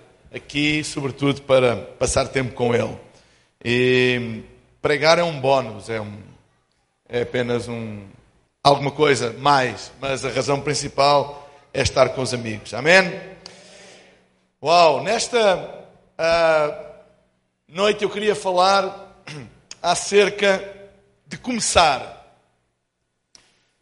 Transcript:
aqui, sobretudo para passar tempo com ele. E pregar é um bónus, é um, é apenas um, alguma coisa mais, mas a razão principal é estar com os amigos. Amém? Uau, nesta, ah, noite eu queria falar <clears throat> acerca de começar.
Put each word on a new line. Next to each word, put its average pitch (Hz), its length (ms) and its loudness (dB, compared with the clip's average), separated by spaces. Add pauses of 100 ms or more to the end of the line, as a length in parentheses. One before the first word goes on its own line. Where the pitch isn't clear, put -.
(340)
aqui, 147 500 -2
sobretudo 139 600 -4
para 127 320 4
passar 127 540 -2
tempo 127 240 -4
com 120 200 0
ele. 110 240 -2 (680)
E 123 760 0 (400)
pregar 151 380 2
é 175 40 0
um 160 160 -4
bónus, 120 500 -2
é 113 120 -6
um, 104 160 -12 (920)
é 120 140 -4
apenas 120 460 -2
um, 110 380 -10 (580)
alguma 143 280 2
coisa 131 420 2
mais, 127 580 0 (100)
mas 135 240 -6
a 131 40 -4
razão 131 320 -2
principal 139 840 0 (260)
é 139 80 -2
estar 127 280 4
com - 120 -6
os 123 120 -4
amigos. 110 400 -8
Amém? 170 480 2 (1400)
Uau, 156 400 4
nesta, 208 840 -2 (320)
ah, 160 580 2 (920)
noite 208 360 0
eu 190 60 -2
queria 208 260 -2
falar 190 720 0 (220)
<clears throat> - 540 -18
acerca 196 840 2 (640)
de - 120 -16
começar. 156 800 0 (1700)